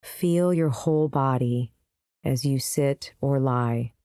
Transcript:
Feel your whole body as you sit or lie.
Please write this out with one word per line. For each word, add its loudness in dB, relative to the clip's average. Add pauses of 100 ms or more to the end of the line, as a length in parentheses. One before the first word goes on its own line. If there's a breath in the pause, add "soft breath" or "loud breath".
Feel 0
your 2
whole 0
body 0 (500)
as -2
you 0
sit -2
or 0
lie. 0 (120)